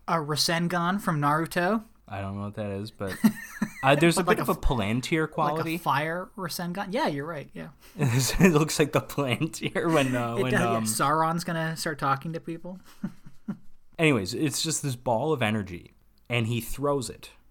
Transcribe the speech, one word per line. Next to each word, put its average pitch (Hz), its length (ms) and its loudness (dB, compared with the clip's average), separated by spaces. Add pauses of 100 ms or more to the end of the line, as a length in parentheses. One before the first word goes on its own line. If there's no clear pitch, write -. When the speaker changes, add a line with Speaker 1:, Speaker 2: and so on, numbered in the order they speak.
Speaker 1:
a 175 80 2
Rasengan 170 840 0
from 165 180 0
Naruto. 165 640 2 (240)
Speaker 2:
I 98 140 -8
don't 98 160 -6
know 101 60 -4
what 101 120 -6
that 104 140 -4
is, 101 220 -6
but, 95 240 -6 (340)
Speaker 1:
<laughs> - 340 -6
Speaker 2:
uh, 135 120 6
there's 160 220 6
a 185 60 4
Speaker 1:
But 175 140 4
Speaker 2:
bit 160 40 -2
Speaker 1:
like 143 80 0
Speaker 2:
of - 0 -
Speaker 1:
a - 100 0
Speaker 2:
a - 20 -18
Palantir 123 680 2
Speaker 1:
f-, - 40 -16
Speaker 2:
quality. 160 400 -2
Speaker 1:
like 175 80 -4
a - 40 -12
fire 160 540 -2
Rasengan. 180 560 -6
Yeah, 262 140 0
you're 143 180 -4
right, 160 280 -10
yeah. 165 160 -12 (140)
Speaker 2:
<laughs> - 140 -20
It 135 560 4
looks 151 240 4
like 160 140 4
the 135 100 2
Palantir 147 880 -2
when, 135 240 4
uh, 117 200 -2
Speaker 1:
It - 80 0
Speaker 2:
when, - 80 0
Speaker 1:
does, - 100 2
yeah. 117 140 2
Speaker 2:
um, 113 80 0
Speaker 1:
Sauron's 160 600 2
gonna 160 320 -4
start 156 220 -6
talking 139 360 -2
to 160 60 -8
people. 170 400 -12 (220)
<laughs> - 960 -12
Speaker 2:
Anyways, 131 380 2
it's 135 260 0
just 160 220 -2
this 135 120 -2
ball 127 380 0
of 131 80 0
energy, 104 520 -2 (360)
and 120 180 0
he 120 140 0
throws 139 480 -2
it, - 220 -16 (180)